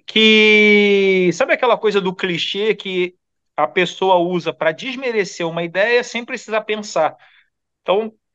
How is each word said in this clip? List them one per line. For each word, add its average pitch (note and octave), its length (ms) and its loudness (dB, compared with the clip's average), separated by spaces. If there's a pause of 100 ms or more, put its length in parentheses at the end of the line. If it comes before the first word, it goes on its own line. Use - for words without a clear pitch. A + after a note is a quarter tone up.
que, G#3 1300 4
sabe C#4 200 0
aquela A#3+ 240 2
coisa G3+ 240 0
do F#3 140 -6
clichê G3 600 -4
que F#3 400 -6 (420)
a D#3 100 0
pessoa F#3 500 0
usa E3+ 360 -2
pra D#3+ 200 -2
desmerecer A3 760 -6
uma E3+ 160 -6
ideia A3 400 0
sem A#3+ 200 -10
precisar A3 380 -8
pensar? G#3 540 -4 (680)
Então, A3 320 -2 (200)